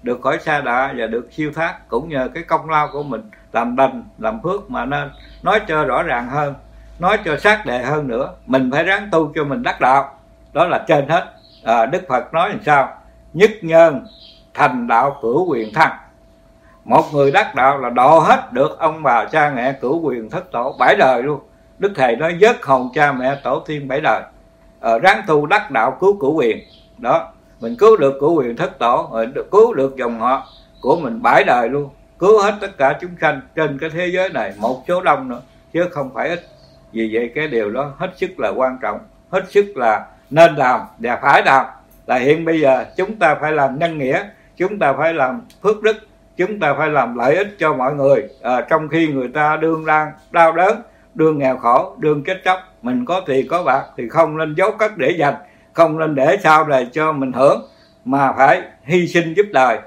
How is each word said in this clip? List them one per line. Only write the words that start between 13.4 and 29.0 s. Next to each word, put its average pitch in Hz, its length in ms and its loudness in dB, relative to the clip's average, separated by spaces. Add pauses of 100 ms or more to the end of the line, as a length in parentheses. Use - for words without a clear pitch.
nhân 160 440 4 (480)
thành 131 320 0
đạo 120 360 0
cửu 156 280 0
quyền 110 240 -4
thăng. 156 220 0 (880)
Một 127 280 4
người 139 200 4
đắc 196 220 0
đạo 135 240 2
là 123 120 -4
độ 131 280 6
hết 214 340 2
được 139 260 0
ông 160 240 -2
bà 120 220 2
cha 147 320 0
mẹ 123 160 -2
cửu 139 280 -4
quyền 123 300 -6
thất - 220 -10
tổ 123 260 -6
bảy 147 180 4
đời 131 260 2
luôn. 143 180 -4 (380)
Đức 202 180 -2
Thầy 127 200 0
nói 165 240 -2
vớt 226 220 4
hồn 127 320 0
cha 147 180 2
mẹ 131 220 -2 (100)
tổ 135 160 -2
tiên 147 280 -10
bảy 135 120 -4
đời. 117 220 0 (580)
Ờ, 117 180 0
ráng 202 280 2
tu 147 200 2
đắc 202 240 0
đạo 127 300 0
cứu 202 200 2
cửu 147 140 0
quyền. 113 240 0 (400)
Đó, 139 340 -2 (280)
mình 117 180 -8
cứu 220 180 8
được 139 240 2
cửu 156 140 2
quyền 120 220 -2
thất 180 220 -6
tổ, 120 340 0